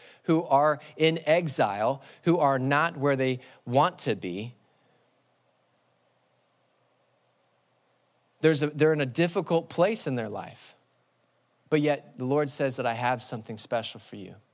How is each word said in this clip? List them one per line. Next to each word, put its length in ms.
who 160
are 340
in 300
exile, 760
who 160
are 220
not 360
where 200
they 240
want 320
to 160
be. 400
There's 220
a, 60
they're 240
in 80
a 60
difficult 640
place 380
in 80
their 140
life. 480
But 100
yet 380
the 60
Lord 260
says 260
that 100
I 80
have 280
something 360
special 420
for 160
you. 200